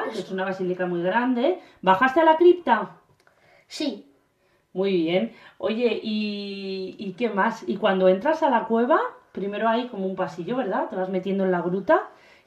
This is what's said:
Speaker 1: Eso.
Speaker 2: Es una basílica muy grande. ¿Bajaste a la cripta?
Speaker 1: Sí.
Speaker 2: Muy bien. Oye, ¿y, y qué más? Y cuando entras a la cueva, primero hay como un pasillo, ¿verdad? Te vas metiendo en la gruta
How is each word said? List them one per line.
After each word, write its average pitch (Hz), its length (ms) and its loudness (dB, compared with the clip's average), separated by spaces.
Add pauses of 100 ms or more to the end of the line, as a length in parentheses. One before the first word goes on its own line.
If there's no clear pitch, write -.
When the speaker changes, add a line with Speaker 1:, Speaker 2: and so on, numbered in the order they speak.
(100)
Speaker 1:
Eso. 214 100 -8
Speaker 2:
Es - 100 -10
una 185 140 -4
basílica 185 420 -4
muy 175 160 -4
grande. 247 580 0 (220)
¿Bajaste 254 380 4
a 320 40 6
la 320 120 6
cripta? 320 600 4 (720)
Speaker 1:
Sí. 254 420 -6 (640)
Speaker 2:
Muy 196 240 0
bien. 180 380 0 (240)
Oye, 220 440 0
¿y, 202 960 -6
y 196 140 -8
qué 233 160 -2
más? 208 400 -2
Y 220 80 -2
cuando 190 320 4
entras 277 340 2
a 285 80 4
la 233 140 2
cueva, 240 340 2 (320)
primero 208 380 -4
hay 240 180 0
como 190 200 -6
un 190 100 -4
pasillo, 185 400 -6
¿verdad? 247 320 -2
Te 208 80 -10
vas 185 140 -4
metiendo 190 340 -2
en 185 80 2
la 175 80 0
gruta 190 480 0 (380)